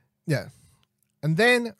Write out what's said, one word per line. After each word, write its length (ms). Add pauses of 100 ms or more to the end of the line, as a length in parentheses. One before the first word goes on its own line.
(280)
yeah. 100
Yeah. 80 (800)
And 140
then 420